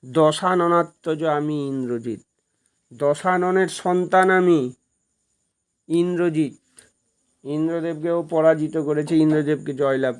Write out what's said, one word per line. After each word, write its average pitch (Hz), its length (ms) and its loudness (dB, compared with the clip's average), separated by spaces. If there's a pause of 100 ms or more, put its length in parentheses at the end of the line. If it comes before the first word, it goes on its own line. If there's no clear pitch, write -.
দশাননাত্মজ 165 1160 0
আমি 147 440 -2
ইন্দ্রজিৎ, 120 520 -6 (760)
দশাননের 180 720 0
সন্তান 180 640 0
আমি 170 440 2 (1120)
ইন্দ্রজিৎ।" 170 680 -2 (880)
ইন্দ্রদেবকেও 165 800 -4
পরাজিত 160 540 2
করেছে, 151 400 0
ইন্দ্রদেবকে 151 560 2
জয়লাভ 131 460 0